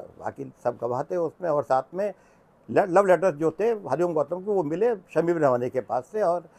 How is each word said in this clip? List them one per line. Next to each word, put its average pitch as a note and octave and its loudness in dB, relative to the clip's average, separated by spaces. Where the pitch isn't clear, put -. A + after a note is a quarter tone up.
बाकी C3 -10
सब B2 -2
गवाह B2 -4
थे F3+ -6
उसमें। E3+ -4
और D3 0
साथ C3+ -2
में G3 -4
ल-, D3+ 2
love F#3+ 6
letters F3+ 4
जो D#3 0
थे G3+ -2
हरिओम E3 -2
गौतम D#3 -2
के, G3 -8
वो G3 2
मिले F#3 0
शमीम E3 2
रहमानी B2+ 2
के B2+ -4
पास A#2+ -4
से, G#3+ -4
और F3 0